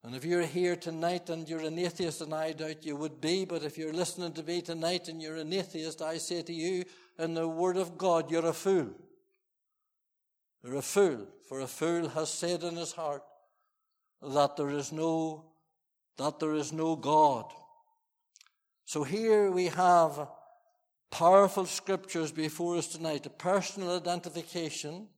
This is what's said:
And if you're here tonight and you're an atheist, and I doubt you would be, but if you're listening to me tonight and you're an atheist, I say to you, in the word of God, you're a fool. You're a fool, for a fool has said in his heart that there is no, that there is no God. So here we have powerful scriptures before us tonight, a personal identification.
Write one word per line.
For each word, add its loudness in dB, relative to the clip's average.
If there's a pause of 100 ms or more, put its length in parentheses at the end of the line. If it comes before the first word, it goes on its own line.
And -12
if -10
you're 2
here 2
tonight -2
and -6
you're -4
an -4
atheist, -2
and -6
I -2
doubt -8
you -4
would -6
be, 0
but -4
if -8
you're -6
listening -4
to -10
me -4
tonight -2
and -10
you're -8
an -6
atheist, -6
I -4
say -4
to -10
you, -2 (340)
in -2
the 0
word 0
of -4
God, 4
you're 2
a 2
fool. 2 (1700)
You're -6
a -4
fool, 2 (200)
for -8
a -4
fool -2
has -2
said -2
in -4
his -8
heart -6 (1000)
that 2
there -2
is -4
no, -2 (720)
that -2
there 0
is -2
no 0
God. 4 (1300)
So -4
here 4
we 2
have 6 (840)
powerful 6
scriptures -4
before -2
us 0
tonight, -6
a -10
personal 0
identification. -6